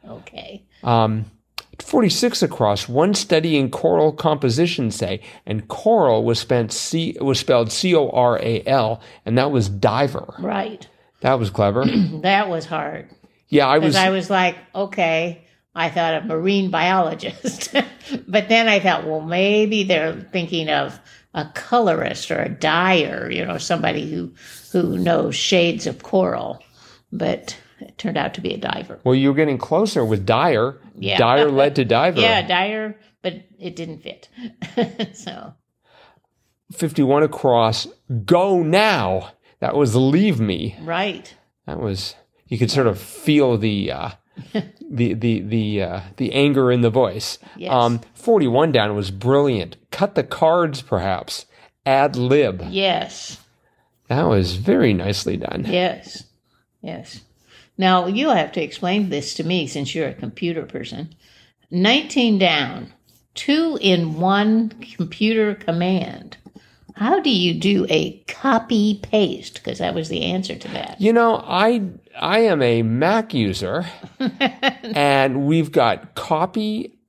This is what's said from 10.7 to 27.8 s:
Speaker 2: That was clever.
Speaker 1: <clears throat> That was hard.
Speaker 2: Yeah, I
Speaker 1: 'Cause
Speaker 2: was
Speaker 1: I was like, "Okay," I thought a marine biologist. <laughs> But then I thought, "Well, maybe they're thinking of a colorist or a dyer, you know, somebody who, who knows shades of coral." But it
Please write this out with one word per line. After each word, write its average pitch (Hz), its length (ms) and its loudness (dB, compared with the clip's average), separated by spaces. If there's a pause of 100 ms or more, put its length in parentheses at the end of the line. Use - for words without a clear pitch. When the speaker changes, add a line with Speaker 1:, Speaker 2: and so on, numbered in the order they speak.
Speaker 2:
That 131 180 2
was 107 100 -2
clever. 104 360 0
Speaker 1:
<clears throat> 180 360 0
That 196 280 2
was 165 160 -6
hard. 156 440 -8 (400)
Speaker 2:
Yeah, 143 200 6
I 147 100 6
Speaker 1:
'Cause 160 80 2
Speaker 2:
was 147 80 2
Speaker 1:
I 190 140 4
was 190 200 -2
like, 180 280 2 (160)
"Okay," 170 680 -2 (320)
I 165 140 -2
thought 160 340 -2
a - 20 -12
marine 185 460 0
biologist. 175 1080 -2
<laughs> - 60 -2 (420)
But 196 220 0
then 226 180 4
I 208 120 4
thought, 170 260 0
"Well, 156 160 -4
maybe 202 640 2
they're 165 300 0 (180)
thinking 165 380 -4
of 139 280 -2 (360)
a 151 200 -6
colorist - 800 0
or - 80 -2
a - 100 -4
dyer, 165 800 0
you 175 160 -4
know, 175 140 -6
somebody 160 500 -2
who, 156 240 -8 (380)
who 180 260 0
knows 170 380 0
shades 175 500 0
of - 180 -8
coral." - 600 -2 (480)
But - 440 -6 (240)
it - 200 -20